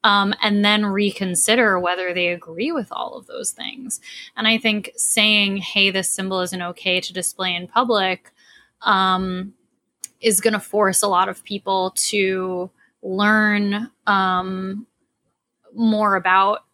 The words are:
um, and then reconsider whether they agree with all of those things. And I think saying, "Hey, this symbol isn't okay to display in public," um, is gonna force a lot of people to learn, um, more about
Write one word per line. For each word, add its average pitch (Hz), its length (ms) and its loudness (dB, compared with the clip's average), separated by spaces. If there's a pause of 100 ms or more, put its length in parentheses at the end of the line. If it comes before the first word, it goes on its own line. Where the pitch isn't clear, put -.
um, 202 380 4
and 208 220 2
then 208 220 4
reconsider 196 920 0
whether 180 340 -2
they 175 160 0
agree 175 420 -6
with 277 200 -6
all - 240 -8
of - 120 -16
those - 240 -8
things. - 480 -10 (380)
And 220 100 0
I 220 100 4
think 214 380 -4
saying, 208 600 2
"Hey, 196 340 0
this 185 180 -2
symbol 190 320 -4
isn't 180 200 -6
okay 180 400 -2
to 180 120 -12
display 185 420 -6
in 180 120 -8
public," 208 640 0 (500)
um, 190 720 0 (680)
is 220 220 2
gonna 220 180 2
force 190 420 0
a 208 60 0
lot 185 220 2
of - 140 -12
people 190 520 -2
to 185 760 -2 (320)
learn, 208 880 2 (160)
um, 190 800 0 (880)
more 214 420 4
about 190 580 2